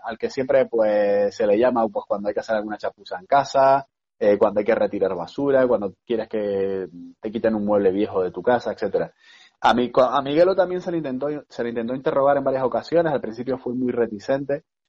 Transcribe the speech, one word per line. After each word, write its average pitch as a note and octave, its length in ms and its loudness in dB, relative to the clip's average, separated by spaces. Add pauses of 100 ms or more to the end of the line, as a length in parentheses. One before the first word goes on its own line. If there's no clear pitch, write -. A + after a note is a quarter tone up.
al A2+ 140 -10
que A2+ 140 -6
siempre, C3 340 2
pues, G#2 720 2
se F#2 120 0
le G#2 120 4
llama, A#2+ 300 2
pues, G2+ 200 -8
cuando G2+ 200 -4
hay G#2 60 -4
que A2 60 -4
hacer A2 160 -4
alguna G#2+ 220 -6
chapuza G2+ 400 -10
en F#2 80 -16
casa, C3+ 600 4 (320)
eh, G#2 200 4
cuando G#2 220 2
hay G#2 40 0
que A2 100 2
retirar F#2+ 400 0
basura, C3 520 0
cuando G2+ 280 0 (120)
quieres A2 220 -2
que G2 600 -2 (320)
te A2 100 -8
quiten A2 240 0
un G#2 120 -2
mueble G2+ 240 4
viejo G2 320 0
de F2+ 80 -2
tu F2+ 120 -10
casa, A#2 300 0
etcétera. E2+ 400 -2 (480)
A A2+ 140 4
mi, A#2+ 200 0
a B2+ 280 4
Miguelo D#3+ 320 2
también F3+ 260 0
se F#3 100 -8
le E3+ 80 -2
intentó, C#3 300 -6 (200)
se - 140 -8
le A#2+ 80 -4
intentó A#2+ 240 -4
interrogar C#3 440 2
en C3+ 60 -4
varias C3 200 0
ocasiones. D3+ 480 0
Al B2 80 -2
principio B2 380 -6
fue B2+ 160 -8
muy B2 180 -2
reticente, C3+ 720 -4 (240)